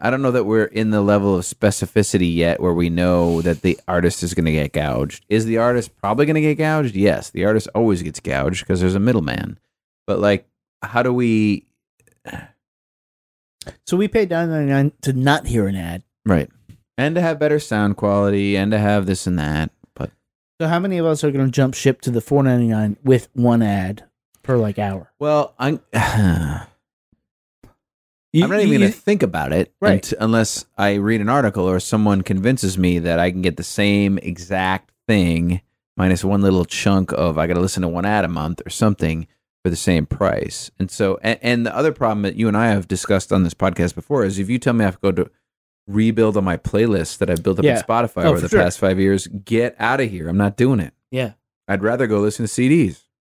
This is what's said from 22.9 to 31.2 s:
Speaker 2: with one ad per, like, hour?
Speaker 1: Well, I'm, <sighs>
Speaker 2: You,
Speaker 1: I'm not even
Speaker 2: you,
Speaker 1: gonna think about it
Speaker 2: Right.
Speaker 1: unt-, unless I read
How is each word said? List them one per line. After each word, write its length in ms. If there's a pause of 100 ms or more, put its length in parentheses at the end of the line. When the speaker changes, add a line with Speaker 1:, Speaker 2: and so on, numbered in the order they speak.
Speaker 2:
with 300
one 280
ad 440 (380)
per, 140
like, 220
hour? 400
Speaker 1:
Well, 400
I'm, 220 (120)
<sighs> 720 (1700)
Speaker 2:
You, 100
Speaker 1:
I'm 80
not 80
even 140
Speaker 2:
you, 60
Speaker 1:
gonna 120
think 320
about 300
it 280
Speaker 2:
Right. 300
Speaker 1:
unt-, 80
unless 460 (120)
I 180
read 260